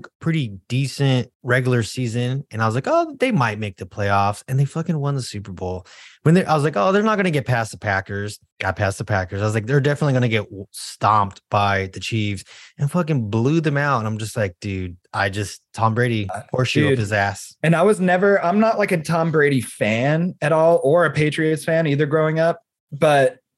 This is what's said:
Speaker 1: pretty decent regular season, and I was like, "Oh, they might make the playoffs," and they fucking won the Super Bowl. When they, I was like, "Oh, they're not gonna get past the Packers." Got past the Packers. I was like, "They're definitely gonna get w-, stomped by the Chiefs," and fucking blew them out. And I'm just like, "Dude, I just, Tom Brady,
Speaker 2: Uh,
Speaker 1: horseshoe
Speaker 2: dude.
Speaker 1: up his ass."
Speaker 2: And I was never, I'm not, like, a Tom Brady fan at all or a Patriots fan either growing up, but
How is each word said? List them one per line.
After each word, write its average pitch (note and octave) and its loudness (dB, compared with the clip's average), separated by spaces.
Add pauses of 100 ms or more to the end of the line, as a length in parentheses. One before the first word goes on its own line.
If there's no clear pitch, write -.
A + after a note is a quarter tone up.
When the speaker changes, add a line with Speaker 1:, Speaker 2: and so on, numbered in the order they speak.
(200)
Speaker 1:
pretty C#3 -4 (100)
decent C3 0 (120)
regular B2 2
season, B2 -4
and G#2+ -6
I A2+ 2
was A2 0
like, E3+ -2
"Oh, D#4+ 0
they B3+ 0
might A#2 0
make G#2 -8
the G2 -12
playoffs," G2+ 0
and C3+ -2
they C#3+ 2
fucking D#3+ -4
won C#3+ -4
the C3 -4
Super G2 -12
Bowl. F#2 -8 (360)
When D#3+ 6
they, F#3 4
I D#3 0
was D3 2
like, D3+ 0
"Oh, G3 2
they're G#3 2
not G#3+ 2
gonna F#3+ 0
get D3 -2
past A#2 0
the F#2+ -16
Packers." G2+ -4 (220)
Got F#2+ -4
past G2 -2
the A2 -6
Packers. G2 -2
I G#2+ 0
was G#2+ -2
like, A2 -2
"They're C#3 2
definitely C#3+ 0
gonna B2 2
get A2 0
w-, G2 -14
stomped G#2 0 (100)
by G2 0
the G2+ -14
Chiefs," G#2 -4 (320)
and C#3+ -2
fucking D3+ -2
blew C3 2
them D3 0
out. C#3+ 0
And G#2+ -2
I'm A2 -4
just G#2+ -10
like, G2+ -2
"Dude, F#2 -6 (160)
I G2 0
just, G2 -6 (100)
Tom A2+ 0
Brady, A#2 -2
Speaker 2:
Uh, F#2+ -10
Speaker 1:
horseshoe B2+ 0
Speaker 2:
dude. D3 2
Speaker 1:
up B2+ 0
his G#2 -2
ass." G2+ -2
Speaker 2:
And E3 4
I E3 4
was G3+ 2
never, F#3 4
I'm F#3 2
not, A3 2
like, G3+ 0
a F3+ 2
Tom E3 0
Brady C#3+ 4
fan C#3 -2
at D3+ 2
all E3 4
or E3+ 4
a D3+ 0
Patriots D3+ 0
fan E3 2
either C#3+ 2
growing D#3 0
up, E3 2 (320)
but C#3+ 4 (200)